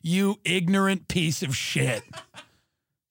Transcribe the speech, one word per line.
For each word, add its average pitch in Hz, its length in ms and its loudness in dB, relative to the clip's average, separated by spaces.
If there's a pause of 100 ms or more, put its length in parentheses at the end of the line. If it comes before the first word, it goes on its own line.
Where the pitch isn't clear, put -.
you 196 420 2
ignorant 190 640 0
piece 165 340 0
of 135 160 -4
shit. 131 460 -2 (1080)